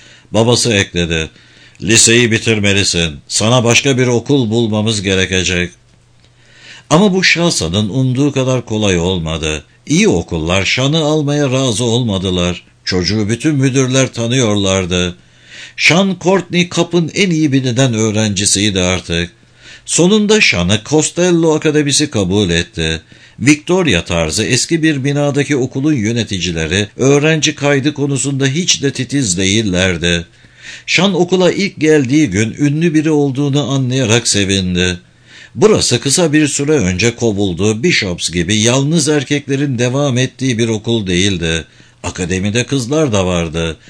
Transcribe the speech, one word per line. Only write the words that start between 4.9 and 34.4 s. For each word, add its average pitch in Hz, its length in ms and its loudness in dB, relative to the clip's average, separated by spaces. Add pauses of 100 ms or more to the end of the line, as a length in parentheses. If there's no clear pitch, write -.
gerekecek." 92 680 0 (1200)
Ama 180 240 4
bu 190 100 0
Şasa'nın 107 640 0
umduğu 131 440 0
kadar 127 320 -2
kolay 104 340 0
olmadı. 80 680 -2 (220)
İyi 190 220 2
okullar 87 560 0
Şan'ı 139 340 0
almaya 147 520 0
razı 123 340 0
olmadılar. 95 800 0 (220)
Çocuğu 95 440 -2
bütün 147 260 0
müdürler 131 580 0
tanıyorlardı. 98 1040 0 (600)
Şan 190 440 2
Courtney 175 480 0
Kapp'ın 170 460 0
en 190 160 0
iyi 156 220 0
bilinen 127 420 2
öğrencisiydi 104 840 0
artık. 85 520 -2 (540)
Sonunda 208 540 2
Şan'ı 95 440 0
Costello 165 720 0
Akademisi 147 560 0
kabul 98 400 0
etti. 82 520 -2 (360)
Victoria 147 680 0
tarzı 82 400 -2
eski 139 380 -2
bir 147 220 0
binadaki 143 520 0
okulun 131 380 0
yöneticileri 98 1040 -2
öğrenci 147 580 2
kaydı 143 400 0
konusunda 139 520 -2
hiç 165 360 -2
de 139 100 0
titiz 123 460 -2
değillerdi. 92 880 0 (600)
Şan 190 280 2
okula 180 380 2
ilk 190 280 -4
geldiği 147 500 2
gün 104 280 -2
ünlü 147 360 0
biri 156 160 2
olduğunu 143 600 0
anlayarak 127 580 0
sevindi. 92 680 0 (560)